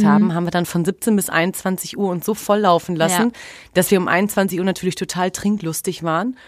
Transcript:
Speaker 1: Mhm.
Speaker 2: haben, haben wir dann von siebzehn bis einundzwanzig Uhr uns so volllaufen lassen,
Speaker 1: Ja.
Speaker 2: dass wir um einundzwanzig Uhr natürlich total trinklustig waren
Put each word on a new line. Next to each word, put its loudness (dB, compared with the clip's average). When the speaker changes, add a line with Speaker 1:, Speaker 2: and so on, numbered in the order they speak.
Speaker 1:
Mhm. 4
Speaker 2:
haben, 4
haben -2
wir -4
dann 0
von 0
siebzehn 0
bis 0
einundzwanzig -2
Uhr 0
uns -6
so 0
volllaufen 2
lassen, 2
Speaker 1:
Ja. -18
Speaker 2:
dass 2
wir 6
um -2
einundzwanzig 0
Uhr 0
natürlich -2
total -4
trinklustig -4
waren -2